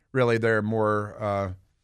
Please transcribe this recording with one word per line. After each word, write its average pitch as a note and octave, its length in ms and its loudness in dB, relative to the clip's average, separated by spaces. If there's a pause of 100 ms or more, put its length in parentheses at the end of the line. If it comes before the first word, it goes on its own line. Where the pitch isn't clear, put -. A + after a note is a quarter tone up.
(120)
really A#2+ 260 2
they're A2 240 2
more, G#2+ 580 -2
uh, G2+ 280 -2 (360)